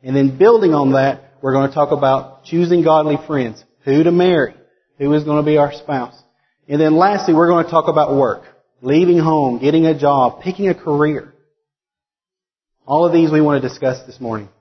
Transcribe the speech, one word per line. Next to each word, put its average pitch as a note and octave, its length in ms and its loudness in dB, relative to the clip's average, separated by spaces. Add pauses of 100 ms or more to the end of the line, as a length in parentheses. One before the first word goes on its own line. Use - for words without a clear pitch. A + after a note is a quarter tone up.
And C3 120 -8
then C3+ 220 0
building G3+ 380 4
on C#3 180 0
that, C3+ 480 -2
we're C3+ 140 -4
gonna C3+ 180 0
talk D3 180 -2
about C#3 540 -2
choosing E3+ 380 0
godly D#3 340 2 (100)
friends. B2 380 -6 (200)
Who C#3 180 2
to E3+ 100 2
marry. F3 420 0 (440)
Who C#3+ 160 -2
is D3+ 100 -2
gonna D3+ 180 -2
be D3+ 140 0
our C#3+ 160 2
spouse. B2+ 460 -10 (500)
And D3 100 -4
then D#3 180 2
lastly, F#3+ 360 0
we're E3+ 160 2
gonna E3+ 220 0
talk E3 180 0
about D3+ 260 0
work. C3 280 -2 (400)
Leaving E3+ 360 2
home, D3+ 400 0
getting D3+ 280 0
a D#3 120 0
job, C#3 440 0
picking F#3 260 -6
a F3 60 -2
career. D3+ 580 -4 (1500)
All D#3 200 0
of E3+ 80 0
these E3 160 4
we D3+ 100 2
want D3 220 0
to B2+ 60 -6
discuss B2+ 380 -6
this - 140 -20
morning. A2 300 -10 (100)